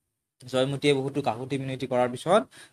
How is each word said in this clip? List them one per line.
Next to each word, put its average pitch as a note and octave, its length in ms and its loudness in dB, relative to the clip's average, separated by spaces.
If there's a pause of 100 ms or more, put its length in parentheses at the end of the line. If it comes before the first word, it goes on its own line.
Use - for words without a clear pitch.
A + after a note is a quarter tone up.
(420)
জয়মতীয়ে C3+ 520 2
বহুতো C3+ 280 -2
কাকুতি B2+ 360 -4
মিনতি C3 300 -6
কৰাৰ B2 220 2
পিছত D#3+ 320 2 (320)